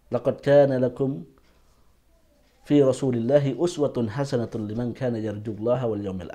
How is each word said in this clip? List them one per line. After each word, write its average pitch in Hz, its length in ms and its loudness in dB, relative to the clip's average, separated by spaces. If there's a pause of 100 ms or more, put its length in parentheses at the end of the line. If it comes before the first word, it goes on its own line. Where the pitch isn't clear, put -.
(120)
"Laqad 123 320 -4
kana 139 320 6
lakum 135 480 -2 (1400)
fi 147 160 6
Rasulillahi 131 720 2
uswatun 135 560 -2
hasanatun 117 560 -4
liman 117 240 -4
kana 120 240 -4
yarjullaha 110 720 -2
wal 101 160 -4
yawmil 92 300 -8